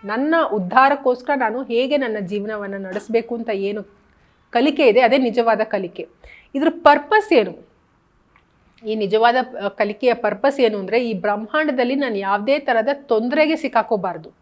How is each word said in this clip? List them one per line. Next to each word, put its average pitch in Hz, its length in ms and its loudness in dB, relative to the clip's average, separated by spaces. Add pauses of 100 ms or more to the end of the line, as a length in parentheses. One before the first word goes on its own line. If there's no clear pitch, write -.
ನನ್ನ 262 300 0 (180)
ಉದ್ಧಾರಕ್ಕೋಸ್ಕರ 254 800 2
ನಾನು 247 280 -2
ಹೇಗೆ 247 340 0
ನನ್ನ 233 220 -2
ಜೀವನವನ್ನ 202 680 -6
ನಡೆಸ್ಬೇಕು 226 500 -4
ಅಂತ 233 140 -8
ಏನು 202 340 -4 (640)
ಕಲಿಕೆ 269 380 2
ಇದೆ, 220 120 4
ಅದೇ 247 180 4
ನಿಜವಾದ 226 460 0
ಕಲಿಕೆ. 190 440 -8 (480)
ಇದ್ರ 285 140 0
ಪರ್ಪಸ್ 330 640 4
ಏನು? 214 340 0 (1200)
ಈ 214 80 -2
ನಿಜವಾದ, 220 400 2 (300)
ಆ, - 20 -2
ಕಲಿಕೆಯ 214 460 0
ಪರ್ಪಸ್ 233 460 -2
ಏನು 220 180 2
ಅಂದ್ರೆ, 220 320 -2
ಈ 220 40 -4
ಬ್ರಹ್ಮಾಂಡದಲ್ಲಿ 247 840 -2
ನಾನು 254 220 -2
ಯಾವ್ದೇ 208 420 0
ತರದ 240 340 0
ತೊಂದರೆಗೆ 277 640 0
ಸಿಕ್ಕಾಕೋಬಾರ್ದು 196 760 -4 (100)